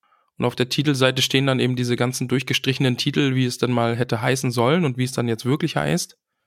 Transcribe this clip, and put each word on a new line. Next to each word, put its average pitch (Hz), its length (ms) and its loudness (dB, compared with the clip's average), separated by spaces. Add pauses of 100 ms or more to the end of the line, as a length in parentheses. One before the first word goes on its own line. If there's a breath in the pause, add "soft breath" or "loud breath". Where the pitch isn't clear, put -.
(380)
Und 120 80 -2
auf 123 100 0
der 127 140 0
Titelseite 131 520 2
stehen 135 240 2
dann 131 140 2
eben 123 160 2
diese 123 200 0
ganzen 123 320 -2
durchgestrichenen 127 680 0
Titel, 139 380 0
wie 131 100 2
es 120 140 -4
dann 123 120 0
mal 117 240 2
hätte 117 260 -2
heißen 131 300 0
sollen 127 320 2
und 127 140 -2
wie 127 60 0
es 123 80 -4
dann 120 160 -2
jetzt 113 180 -4
wirklich 143 300 0
heißt. 147 420 -2 (280)